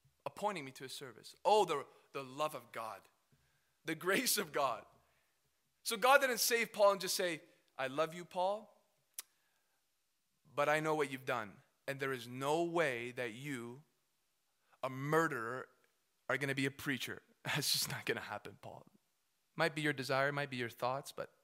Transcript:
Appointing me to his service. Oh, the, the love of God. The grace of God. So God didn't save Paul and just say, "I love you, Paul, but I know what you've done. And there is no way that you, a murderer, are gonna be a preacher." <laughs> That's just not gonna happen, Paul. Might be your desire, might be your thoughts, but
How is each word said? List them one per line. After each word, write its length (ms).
Appointing 420
me 80
to 100
his 100
service. 500
Oh, 220
the, 180
the 120
love 300
of 180
God. 300
The 100
grace 420
of 140
God. 340
So 140
God 240
didn't 200
save 320
Paul 180
and 100
just 140
say, 260
"I 120
love 260
you, 100
Paul, 480
but 160
I 100
know 140
what 160
you've 160
done. 340
And 120
there 140
is 140
no 340
way 520
that 180
you, 520
a 80
murderer, 760
are 80
gonna 180
be 100
a 60
preacher." 500
<laughs> 100
That's 300
just 160
not 160
gonna 160
happen, 400
Paul. 260
Might 180
be 60
your 100
desire, 400
might 180
be 60
your 140
thoughts, 420
but 180